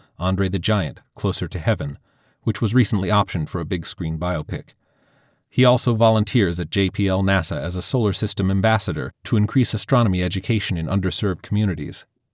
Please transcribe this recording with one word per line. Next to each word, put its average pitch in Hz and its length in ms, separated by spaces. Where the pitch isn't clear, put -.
Andre 92 300
the 90 120
Giant, 92 400
Closer 92 320
to 87 100
Heaven, 78 400
which - 180
was 107 140
recently 107 340
optioned 104 400
for 87 120
a 80 40
big 85 200
screen - 340
biopic. 87 560
He 127 160
also 123 300
volunteers 110 680
at 80 100
J 98 180
P 98 200
L 92 140
nasa 92 380
as 87 140
a 90 80
solar 110 300
system 98 360
ambassador 95 640
to - 120
increase 113 380
astronomy 107 480
education 95 540
in 80 100
underserved 92 560
communities. 98 640